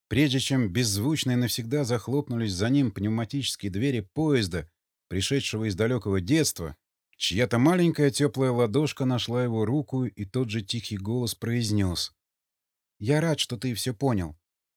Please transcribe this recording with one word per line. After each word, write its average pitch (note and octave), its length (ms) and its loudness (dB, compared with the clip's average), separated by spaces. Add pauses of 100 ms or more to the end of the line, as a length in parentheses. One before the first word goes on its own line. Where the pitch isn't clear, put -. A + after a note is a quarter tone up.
(100)
прежде C3+ 300 2
чем B2+ 280 0
беззвучно A#2 640 0
и B2 60 2
навсегда B2 480 -2
захлопнулись A#2 680 -2
за F#2 160 0
ним C3+ 220 4
пневматические A2 800 -4
двери A#2 300 0
поезда, G#2 680 0 (400)
пришедшего A2 600 -2
из F#2+ 80 -2
далёкого G#2+ 440 0
детства, F#2 560 0 (400)
чья-то A#2 420 0
маленькая D#3 520 4
тёплая C3 400 0
ладошка B2 540 0
нашла B2 400 0
его A2+ 200 0
руку, C3 400 0
и G#2 200 -6
тот A#2+ 260 -2
же A2 120 -2
тихий A2 360 -6
голос A2+ 380 -4
произнёс: G#2 760 0 (840)
«Я C3+ 220 2
рад, D#3+ 180 0
что - 180 -4
ты B2 180 -4
всё A#2+ 200 -4
понял. G2+ 420 -2 (400)